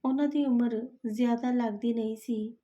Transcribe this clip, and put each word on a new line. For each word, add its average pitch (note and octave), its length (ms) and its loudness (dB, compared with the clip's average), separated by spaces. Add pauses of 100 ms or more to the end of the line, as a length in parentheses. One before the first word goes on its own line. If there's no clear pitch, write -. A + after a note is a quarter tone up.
ਉਹਨਾਂ C4+ 220 2
ਦੀ C#4+ 180 2
ਉਮਰ A#3+ 340 2 (280)
ਜ਼ਿਆਦਾ A#3+ 440 0
ਲੱਗਦੀ A#3 420 0
ਨਹੀਂ A3 220 -2
ਸੀ। A3 480 -6